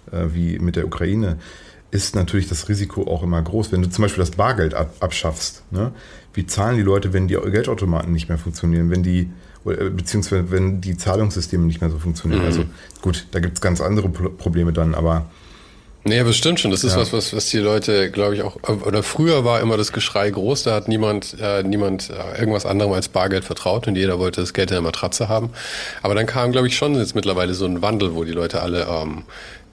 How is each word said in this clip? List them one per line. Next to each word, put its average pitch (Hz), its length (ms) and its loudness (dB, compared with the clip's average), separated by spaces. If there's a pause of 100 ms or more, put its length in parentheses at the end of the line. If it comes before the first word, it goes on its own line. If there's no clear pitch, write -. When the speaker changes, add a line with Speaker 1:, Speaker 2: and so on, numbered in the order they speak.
(120)
Speaker 1:
äh, 85 220 -2
wie 85 260 0
mit 87 160 0
der 85 100 0
Ukraine, 90 520 0 (540)
ist - 240 -2
natürlich 95 320 0
das - 220 -4
Risiko 101 340 -2
auch 82 180 -2
immer 87 200 2
groß. 107 300 -2
Wenn 90 120 2
du 90 60 2
zum 107 140 0
Beispiel 98 180 0
das 85 100 0
Bargeld 101 420 2
ab-, 78 260 -2
abschaffst, - 720 -4
ne? 104 200 -2 (420)
Wie 90 140 -4
zahlen 117 300 0
die 107 60 4
Leute, 98 300 2
wenn 92 140 4
die 92 80 2
Geldautomaten 95 760 0
nicht 80 180 0
mehr 82 100 0
funktionieren, 85 500 2
wenn 90 140 2
die, 90 260 2 (360)
oder, 92 160 -2
äh, 95 100 0
beziehungsweise 92 600 0
wenn 95 300 2
die 90 160 -4
Zahlungssysteme 95 680 0
nicht 82 160 0
mehr 82 100 2
so 80 80 -4
funktionieren? 82 420 0
Speaker 2:
Mhm. 85 60 2
Speaker 1:
Also 82 160 2 (380)
gut, - 300 -2
da 87 80 -2
gibt's 85 220 -2
ganz 87 200 2
andere 98 280 2
Pro-, 90 200 -2
Probleme 85 440 0
dann, 80 220 2
aber 80 300 2 (800)
Speaker 2:
Nee, 110 140 2
aber 117 120 4
es 107 60 4
stimmt 170 220 2
schon. 110 120 0
Das 95 120 0
ist 98 120 2
Speaker 1:
Ja. 95 40 4
Speaker 2:
was, - 140 0
was, 110 200 -2
was 107 160 -2
die 110 100 2
Leute, 104 520 2
glaub 104 220 2
ich, 101 80 -2
auch, 98 160 -6 (280)
oder 101 180 0
früher 156 420 2
war 117 160 4
immer 110 160 2
das 104 160 -2
Geschrei 104 360 0
groß, 101 340 -2
da 113 120 0
hat 104 140 -2
niemand, 107 500 0
äh, 101 240 0
niemand, 98 460 0
äh, 92 320 -8
irgendwas 107 240 0
anderem 101 260 2
als 92 160 0
Bargeld 95 380 0
vertraut 92 420 -2
und 101 80 2
jeder 92 240 2
wollte 90 220 0
das 90 120 -4
Geld 95 180 0
in 92 40 0
der 90 60 0
Matratze 90 480 -2
haben. 113 220 0 (500)
Aber 101 120 0
dann 110 120 2
kam, 120 260 0
glaub 127 140 4
ich, 120 100 0
schon 147 200 2
jetzt 113 200 0
mittlerweile 92 380 0
so 92 100 -4
ein 90 180 0
Wandel, 98 340 0
wo 82 100 -2
die 82 80 -4
Leute 85 280 -2
alle, 87 240 0
ähm, 78 380 -4 (500)